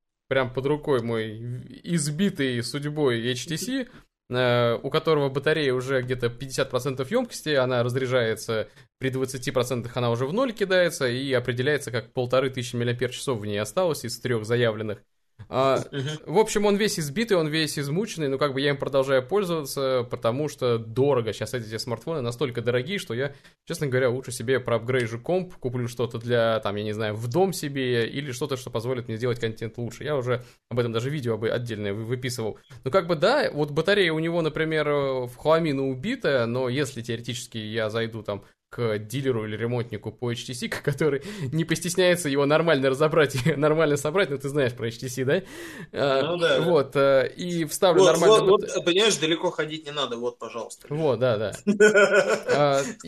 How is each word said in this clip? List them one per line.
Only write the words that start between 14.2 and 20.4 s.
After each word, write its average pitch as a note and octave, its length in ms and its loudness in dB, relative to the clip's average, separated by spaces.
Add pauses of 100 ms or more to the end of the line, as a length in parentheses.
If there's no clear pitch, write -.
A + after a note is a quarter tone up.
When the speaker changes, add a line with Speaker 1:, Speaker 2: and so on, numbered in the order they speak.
Speaker 1:
заявленных. A2 540 0 (500)
А, C3 440 2
Speaker 2:
Мгм. D3+ 420 -6
Speaker 1:
в F#3 40 4
общем, A3 280 2
он G3+ 80 4
весь G3+ 240 0
избитый, F3+ 380 0
он D#3+ 100 2
весь D3+ 320 -2
измученный, D#3 480 -4
но C3+ 120 -2
как C#3 160 0
бы C3+ 60 -2
я C#3+ 100 2
им C#3 60 0
продолжаю C3+ 480 2
пользоваться, C#3+ 840 0
потому B2 380 0